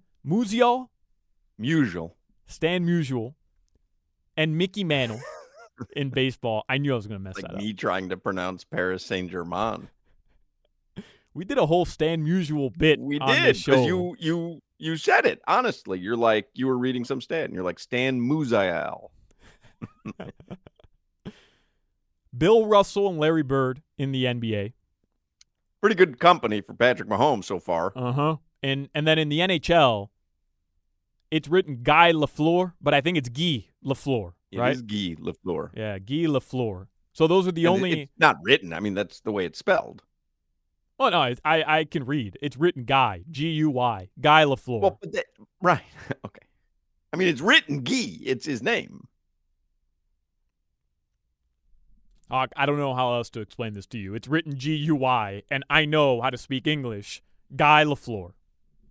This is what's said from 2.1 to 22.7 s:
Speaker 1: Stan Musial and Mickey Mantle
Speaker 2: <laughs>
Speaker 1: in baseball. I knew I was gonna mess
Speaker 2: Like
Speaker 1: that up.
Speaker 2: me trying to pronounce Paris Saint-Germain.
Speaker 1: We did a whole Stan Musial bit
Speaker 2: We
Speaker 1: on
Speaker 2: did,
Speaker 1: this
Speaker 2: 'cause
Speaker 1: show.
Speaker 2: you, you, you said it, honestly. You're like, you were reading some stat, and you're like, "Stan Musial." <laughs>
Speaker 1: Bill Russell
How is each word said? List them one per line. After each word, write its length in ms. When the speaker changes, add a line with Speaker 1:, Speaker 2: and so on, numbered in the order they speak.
Speaker 1:
Stan 400
Musial 480
and 180
Mickey 280
Mantle 360
Speaker 2:
<laughs> 380
Speaker 1:
in 160
baseball. 580
I 80
knew 160
I 20
was 120
gonna 100
mess 200
Speaker 2:
Like 80
Speaker 1:
that 100
up. 20
Speaker 2:
me 160
trying 360
to 80
pronounce 480
Paris 380
Saint-Germain. 840
Speaker 1:
We 100
did 140
a 80
whole 200
Stan 380
Musial 540
bit 220
Speaker 2:
We 180
Speaker 1:
on 160
Speaker 2:
did, 220
Speaker 1:
this 100
Speaker 2:
'cause 120
Speaker 1:
show. 100
Speaker 2:
you, 320
you, 420
you 180
said 300
it, 220
honestly. 500
You're 180
like, 380
you 140
were 100
reading 260
some 160
stat, 260
and 100
you're 80
like, 160
"Stan 420
Musial." 880
<laughs> 240
Speaker 1:
Bill 300
Russell 420